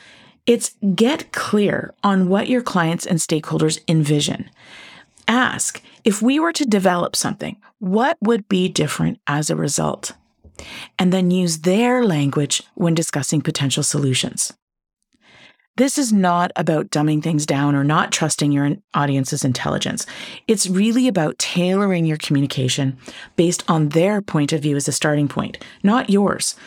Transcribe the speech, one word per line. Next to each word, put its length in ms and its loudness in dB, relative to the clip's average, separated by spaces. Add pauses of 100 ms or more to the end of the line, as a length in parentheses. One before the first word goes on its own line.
(460)
It's 280 2 (200)
get 380 0
clear 720 -2
on 260 2
what 200 2
your 140 2
clients 440 -2
and 120 0
stakeholders 720 -2
envision. 640 0 (760)
Ask, 540 -2 (240)
"If 180 2
we 180 2
were 120 0
to 140 -2
develop 500 2
something, 400 -6 (220)
what 420 0
would 280 0
be 200 2
different 500 -2 (100)
as 200 -2
a 80 -2
result?" 560 -4 (840)
And 140 4
then 180 2
use 280 0
their 460 2
language 580 0 (120)
when 200 0
discussing 480 -2
potential 420 -2
solutions. 680 -2 (1300)
This 180 2
is 160 0
not 420 2
about 360 0
dumbing 320 2
things 240 0
down 280 2
or 80 2
not 300 2
trusting 400 0
your 240 2 (160)
audience's 500 0
intelligence. 640 -2 (420)
It's 220 2
really 400 2
about 300 0
tailoring 640 0
your 140 0
communication 800 -2 (380)
based 320 2
on 200 2
their 320 2
point 320 -2
of 80 -2
view 160 0
as 100 -2
a 60 -2
starting 360 0
point, 280 -6 (260)
not 280 2
yours, 460 0 (100)